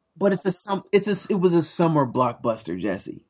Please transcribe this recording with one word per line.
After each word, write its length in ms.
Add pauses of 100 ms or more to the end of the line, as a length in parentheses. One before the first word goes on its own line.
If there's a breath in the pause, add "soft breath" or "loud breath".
(160)
But 180
it's 120
a 60
sum-, 320 (100)
it's 140 (220)
a, 40
it 80
was 120
a 80
summer 440
blockbuster, 720
Jesse. 500